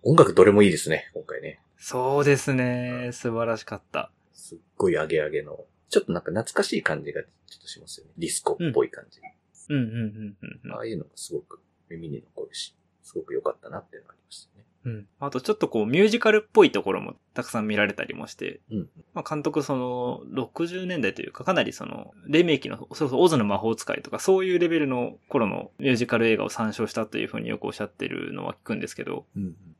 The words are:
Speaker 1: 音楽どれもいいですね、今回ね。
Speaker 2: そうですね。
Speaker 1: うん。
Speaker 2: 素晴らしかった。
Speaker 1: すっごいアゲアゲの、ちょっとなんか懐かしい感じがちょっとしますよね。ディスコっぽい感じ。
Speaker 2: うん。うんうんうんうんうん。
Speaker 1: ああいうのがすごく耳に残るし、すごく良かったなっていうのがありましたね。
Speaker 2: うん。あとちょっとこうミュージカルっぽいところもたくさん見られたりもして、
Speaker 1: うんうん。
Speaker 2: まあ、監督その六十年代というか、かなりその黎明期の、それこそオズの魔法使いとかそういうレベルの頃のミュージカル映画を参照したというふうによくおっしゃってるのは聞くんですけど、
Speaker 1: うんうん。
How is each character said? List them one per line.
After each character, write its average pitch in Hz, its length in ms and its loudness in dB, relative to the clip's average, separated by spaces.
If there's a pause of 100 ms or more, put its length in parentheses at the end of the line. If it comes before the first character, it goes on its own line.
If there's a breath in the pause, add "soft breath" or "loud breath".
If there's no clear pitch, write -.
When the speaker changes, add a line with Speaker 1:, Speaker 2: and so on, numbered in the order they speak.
Speaker 1:
音 139 120 6
楽 113 180 10
ど 92 120 10
れ 101 60 10
も 101 120 8
い 101 40 10
い 92 40 6
で 76 60 0
す - 120 -6
ね、 - 240 -2
今 82 100 -10
回 - 180 -10
ね。 78 180 -14 (180)
Speaker 2:
そ 131 440 0
う - 20 4
で 139 140 6
す 139 160 -2
ね。 123 540 -2
Speaker 1:
う - 20 -4
ん。 120 40 -8
Speaker 2:
素 120 200 -4
晴 113 120 0
ら 113 120 -2
し - 60 -12
か - 120 -10
っ 98 60 -12 (100)
た。 - 200 -6 (220)
Speaker 1:
す - 220 -20
っ - 20 -20 (200)
ご 98 120 4
い 85 80 2
ア 78 80 0
ゲ 80 160 0
ア 76 80 -2
ゲ 76 120 -4
の、 71 240 -14 (240)
ち - 80 2
ょ - 40 6
っ - 20 -12
と - 100 -4
な 87 80 -2
ん - 20 -20
か - 80 -6
懐 107 220 -4
か - 100 0
し - 140 -2
い - 60 -4
感 76 200 -2
じ 71 80 -10
が 78 100 -8
ち - 40 -12
ょ - 40 -20 (300)
っ - 20 -20
と - 60 -20
し - 140 -16
ま - 60 -20
す - 120 -18
よ - 80 -20
ね。 - 100 -20
デ 165 100 -6
ィ - 20 -4
ス - 100 -4
コ - 140 0
っ 170 200 -2
ぽ - 120 4
い - 40 -10
感 - 200 -18
じ。 - 100 -20 (500)
Speaker 2:
う 151 40 -2
ん。 143 40 2
う - 20 2
ん 123 40 0
う 113 40 -2
ん 110 40 -8
う 113 40 -8
ん - 20 -4
う - 20 -4
ん 107 640 -10
う - 60 -16
ん。 - 20 -12
Speaker 1:
あ 110 80 -10
あ 117 60 -8
い 113 80 -6
う 95 40 -6
の 76 60 -8
が - 120 -18
す - 180 -14
ご 76 80 -6
く - 180 -20 (300)
耳 82 200 -12
に - 140 -10 (120)
残 - 120 -10
る - 80 -20
し、 - 200 -12 (280)
す - 100 -20
ご - 80 -8
く - 120 -12
良 - 80 -4
か - 100 -2
っ - 100 -10
た - 80 -20
な - 100 -10
っ - 60 -20
て - 120 -20
い - 20 -18
う - 20 -20
の - 60 -20
が - 60 -20
あ - 20 -20
り - 100 -20
ま - 60 -20
し - 180 -20
た - 80 -20
ね。 101 60 -20 (220)
Speaker 2:
う 123 40 -6
ん。 107 180 -12 (120)
あ 139 100 -6
と 127 120 -6
ち - 80 -8
ょ 214 40 2
っ 208 40 -2
と - 100 0
こ - 160 0
う - 20 0
ミ 160 140 2
ュ 202 60 10
ー - 20 6
ジ 226 120 2
カ 220 120 4
ル 214 140 4
っ - 60 -20
ぽ 214 120 10
い 147 80 8
と 98 120 0
こ 95 100 0
ろ 92 80 -2
も - 140 -10 (180)
た 120 100 -6
く - 60 -10
さ 120 100 -4
ん 107 80 -2
見 107 80 0
ら 104 120 4
れ 101 60 -2
た - 100 -6
り - 100 -8
も - 140 -10
し - 80 -16
て、 - 260 -10 (100)
Speaker 1:
う 113 40 -6
ん - 20 -2
う 185 40 -2
ん。 156 80 -10 (240)
Speaker 2:
ま 170 120 -8
あ、 - 40 -10
監 151 140 -4
督 147 200 0
そ 143 120 -2
の 123 540 -4
六 - 380 -4
十 185 180 -8
年 180 160 -2
代 98 120 0
と - 80 -10
い - 60 -8
う - 40 -14
か、 - 120 -16
か 190 100 0
な 147 100 4
り - 100 -4
そ - 120 -12
の - 280 -12 (140)
黎 156 160 6
明 156 160 2
期 - 100 -10
の、 - 80 -8 (160)
そ 156 120 -2
れ 131 40 -2
こ 127 80 -4
そ - 20 2
オ 180 80 8
ズ 160 100 4
の 113 80 4
魔 101 120 0
法 113 180 0
使 - 180 -6
い - 80 -6
と - 100 -14
か - 80 -6
そ 190 200 4
う 190 60 0
い 185 100 0
う 170 40 4
レ 170 100 4
ベ 165 100 2
ル 147 80 2
の 123 300 -4 (100)
頃 113 200 2
の 92 320 -6
ミ 139 100 2
ュ 127 40 6
ー - 20 4
ジ 117 120 0
カ 120 100 0
ル 113 100 4
映 110 100 4
画 104 80 -2
を 101 40 -4
参 110 240 -4
照 110 140 -4
し - 60 -10
た 110 120 -4
と - 120 -8
い 110 80 -2
う - 20 -8
ふ 113 80 -10
う 110 60 -6
に 113 80 -8
よ 107 80 -4
く - 80 -10
お - 40 -2
っ - 40 -8
し - 80 -10
ゃ 104 40 -4
っ - 40 -12
て - 180 -8
る - 260 -6
の 92 120 -8
は - 80 -6
聞 - 100 -14
く 113 120 -6
ん - 40 -8
で - 80 -8
す - 80 -12
け - 80 -10
ど、 - 220 -8 (100)
Speaker 1:
う - 40 -8
ん 101 40 -4
う - 40 -4
ん。 85 80 -10 (240)